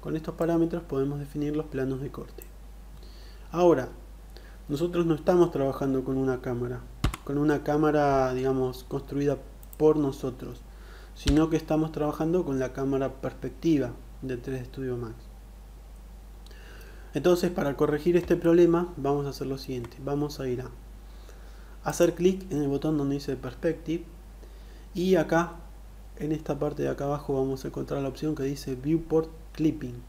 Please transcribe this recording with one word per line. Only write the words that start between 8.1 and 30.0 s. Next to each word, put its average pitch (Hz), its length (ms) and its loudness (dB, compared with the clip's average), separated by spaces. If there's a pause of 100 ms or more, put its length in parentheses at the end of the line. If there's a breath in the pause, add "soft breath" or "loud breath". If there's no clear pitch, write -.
digamos, 131 520 0
construida 139 520 0 (400)
por 151 200 8
nosotros, 127 640 -2 (540 loud breath)
sino 156 340 4
que 160 80 2
estamos 156 340 2
trabajando 151 540 0
con 135 140 0
la 127 120 -2
cámara 135 500 -2
perspectiva 131 680 0 (300)
de 131 160 -4
tres 131 240 -6
D 120 60 -8
Studio 127 280 -4
Max. 117 200 -6 (2000 loud breath)
Entonces, 175 380 4
para 143 240 0
corregir 151 400 4
este 170 220 4
problema, 170 580 6
vamos 139 300 2
a 139 60 -4
hacer 135 160 -6
lo 135 100 -4
siguiente. 123 480 -8
Vamos 143 340 -2
a 135 80 -4
ir 123 140 -2
a 127 80 -8 (1120 loud breath)
hacer 170 320 4
clic 185 340 4
en 147 120 0
el 139 80 2
botón 151 280 2
donde 139 180 0
dice 139 200 -4
Perspective 160 680 -4 (880 loud breath)
y 185 220 4
acá, 165 400 4 (640)
en 151 140 -2
esta 151 260 -2
parte 147 260 -2
de 135 60 0
acá 135 140 -4
abajo, 143 300 -2
vamos 135 320 0
a - 20 -4
encontrar 139 340 -4
la 139 60 -2
opción 151 260 -2
que 135 100 -4
dice 139 320 -4
Viewport 156 540 2 (220)
Clipping. 147 440 0 (140)